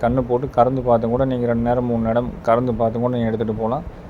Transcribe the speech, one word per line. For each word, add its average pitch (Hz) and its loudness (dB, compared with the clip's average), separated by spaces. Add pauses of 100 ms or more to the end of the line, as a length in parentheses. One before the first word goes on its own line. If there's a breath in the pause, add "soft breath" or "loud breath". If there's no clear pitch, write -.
கண்ணு 123 2
போட்டு 123 0
கறந்து 127 2
பார்த்து 117 2
கூட 127 2
நீங்க 127 -2
ரெண்டு 117 0
நேரம், 123 0
மூணு 117 0
நேரம் 113 0 (120)
கறந்து 120 2
பார்த்து 113 0
கூட 123 0
நீங்க 120 0
எடுத்துட்டு 110 -2
போகலாம். 113 -4